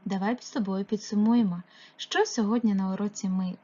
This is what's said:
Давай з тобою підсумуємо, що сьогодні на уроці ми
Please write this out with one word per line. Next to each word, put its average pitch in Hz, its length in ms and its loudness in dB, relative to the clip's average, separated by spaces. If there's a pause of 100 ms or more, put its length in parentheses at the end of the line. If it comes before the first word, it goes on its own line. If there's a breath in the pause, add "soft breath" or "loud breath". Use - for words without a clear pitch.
Давай 196 360 -2
з - 100 -16
тобою 196 340 -2
підсумуємо, 208 800 2 (340 loud breath)
що 403 300 0
сьогодні 226 480 0
на 190 180 0
уроці 202 360 -4
ми 185 360 -2